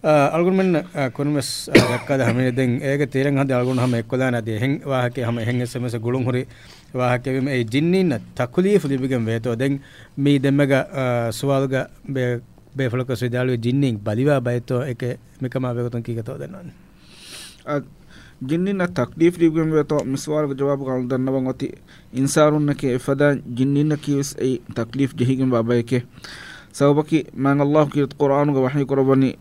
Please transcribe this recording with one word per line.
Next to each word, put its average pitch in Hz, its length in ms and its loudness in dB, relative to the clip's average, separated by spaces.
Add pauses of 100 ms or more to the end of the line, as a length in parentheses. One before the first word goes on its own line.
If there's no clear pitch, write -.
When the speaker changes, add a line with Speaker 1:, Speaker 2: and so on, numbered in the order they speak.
Speaker 1:
ಆ, 160 80 4 (140)
ಅಳ್ಗೊಂಡ್ 175 300 2
ಮೆನ್ನ, 190 200 4 (140)
ಆ, 139 180 -2
ಕೊನ್ಮೆಸ್, 143 400 -2 (180)
ಆ, - 180 0
ದಕ್ಕಾದ 123 360 -2
ಹಮೆ 120 300 0
ದೆನ್ 123 320 -2
ಏಗ 143 220 -2
ತೀರಂಗ್ 135 340 -2
ಹಂದೆ 135 160 0
ಅಳ್ಗೊಂಡ್ 127 260 0
ಹಮ 123 140 0
ಎಕ್ಕೊದಾನ 120 420 -2
ಅದಿ 113 200 -4
ಹೆಂಗ್ 135 300 -2
ವಾಹಕೆ 127 360 -2
ಹಮ 117 180 -4
ಹೆಂಗ್ 120 220 -2
ಎಸ್ 120 140 -6
ಎಂ 123 80 -6
ಎಸ್ 120 120 -6
ಗುಳುಂ 120 280 -2
ಹುರಿ 127 180 -2 (540)
ವಾಹಕೆ 123 340 0
ವಿಮೆ 131 220 -2
ಈ 123 120 0
ಜಿನ್ನಿನ 160 520 2 (180)
ತಕ್ಲೀಫ್ 180 520 2
ಲಿಬಿಗೆಂ 131 400 0
ವೇತೋ 113 280 -2
ದೆನ್ 139 220 0 (420)
ಮೀ 143 200 4
ದೆಮ್ಮೆಗ, 139 340 4 (200)
ಆ, 135 120 -2 (260)
ಸುವಾಲುಗ 135 440 0 (360)
ಬೇ-, 123 280 -2 (380)
ಬೇಫಲಕ 127 360 -2
ಸುದಾಳು 123 440 0
ಜಿನ್ನಿಂಗ್ 120 440 0
ಬಲಿವಾ 120 380 2
ಬಯತೋ 123 460 -2
ಏಕೆ 123 260 -6 (280)
ಮಿಕಮ 127 340 -4
ಬೇಗತೊನ್ 120 320 -4
ಕೀಗತೋ 117 340 -8
ದೆನ್ನಾನೆ. 175 340 -14 (920)
Speaker 2:
ಆ, 147 100 -6 (680)
ಜಿನ್ನಿನ 180 440 -2
ತಕ್ಲೀಫ್ 170 520 0
ಲಿಬಿಗೆಂ 160 320 2
ವೇತೋ 151 340 0
ಮಿಸ್ವಾಲುಗ 139 480 -2
ಜವಾಬು 139 320 -2
ಗಾಳು 127 260 -4
ದನ್ನವಂ 131 360 0
ಒತಿ 131 220 -4 (460)
ಇನ್ಸಾನುನ್ನಕೆ 147 720 2
ಎಫದ 131 340 0 (320)
ಜಿನ್ನಿನ 143 400 2
ಕೀವಿಸ್ 143 460 -2
ಐ 131 100 2 (240)
ತಕ್ಲೀಫ್ 127 420 -2
ಜೆಹಿಗೆಂ 131 340 2
ಬಾಬಯಕೆ. 120 500 2 (720)
ಸಬಬಕಿ 147 540 2 (120)
ಮ್ಯಾನ್ 139 220 4
ಅಲ್ಲಾಹ್ 147 300 4
ಕೀರತ್ 143 240 0
ಕುರ್ಆನುಗ 143 420 2
ವಹಿ 135 280 2
ಕೊರಬನಿ 135 460 4 (100)